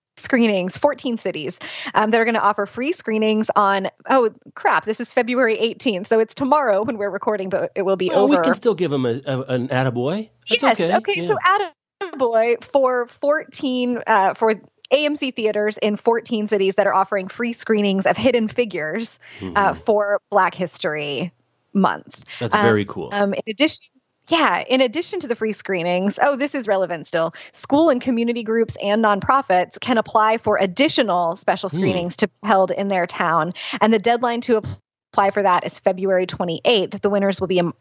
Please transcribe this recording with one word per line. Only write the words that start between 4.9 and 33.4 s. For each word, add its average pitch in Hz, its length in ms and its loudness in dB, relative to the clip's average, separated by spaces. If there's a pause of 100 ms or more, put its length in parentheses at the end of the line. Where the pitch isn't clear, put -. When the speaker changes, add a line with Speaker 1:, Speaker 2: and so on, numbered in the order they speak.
Speaker 1:
is 240 140 -10
February 240 440 2
eighteenth, 214 500 -2
so 220 120 4
it's 220 160 0
tomorrow 262 480 2
when 233 140 -4
we're 202 120 -4
recording, 190 400 -4
but 170 260 -2
it 202 60 -2
will 190 160 0
be 185 140 -2
Speaker 2:
Oh, 196 140 4
Speaker 1:
over. 285 120 4
Speaker 2:
we 175 60 2
can - 120 2
still 220 200 0
give 160 180 -2
'em 135 120 0
a, 120 200 -2
a, 131 180 -2
an 127 260 -2
attaboy. 131 600 -2 (200)
That's 480 120 0
Speaker 1:
Yes, 262 180 4
Speaker 2:
okay. 175 180 2
Speaker 1:
okay, 302 240 -2
Speaker 2:
Yeah. 349 60 -6
Speaker 1:
so 427 100 0 (640)
attaboy 240 640 0
for 254 440 2
fourteen, 254 1000 -2
uh, 202 300 4
for 220 160 2 (400)
A 294 140 4
M 294 100 -2
C 277 160 -4
theaters 214 480 -2
in 208 180 0
fourteen 226 500 -2
cities 190 280 0
that 202 100 4
are 190 80 2
offering 190 340 0
free 233 260 -6
screenings 202 520 0
of - 100 2
Hidden 226 340 2
Figures, 185 680 -4 (240)
uh, 196 40 -8
Speaker 2:
Mm-hmm. 185 380 0
Speaker 1:
for 208 460 2
Black 185 240 2
History 151 800 -6 (400)
Month. 139 500 -2 (160)
Speaker 2:
That's 117 140 -4
Speaker 1:
Um, 214 80 2
Speaker 2:
very 107 240 4
cool. 92 260 -10
Speaker 1:
um, 202 220 0
in - 140 -4
addition, 269 380 -2 (440)
yeah, 269 400 0
in 262 120 2
addition 302 400 -4
to 285 60 -10
the 226 80 -4
free 220 160 -4
screenings, 185 680 -2
oh, 285 140 2
this 277 200 -4
is 247 120 -6
relevant 175 400 -2
still, 165 260 -2 (180)
school 320 380 2
and 254 120 2
community 233 420 -2
groups 220 380 -2
and 208 220 2
nonprofits 202 800 0
can 240 160 0
apply 220 400 2
for 208 240 0
additional 190 760 0
special 196 340 -4
Speaker 2:
Hmm. - 60 -6
Speaker 1:
screenings 180 420 -2
to 208 100 2
be - 60 -14 (100)
held 190 280 4
in 196 180 -4
their 185 180 0
town. 170 460 0 (280)